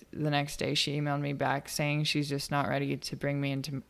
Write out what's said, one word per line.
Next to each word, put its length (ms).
the 180
next 260
day 180
she 260
emailed 200
me 120
back 360
saying 360
she's 240
just 220
not 180
ready 280
to 200
bring 240
me 120
into 380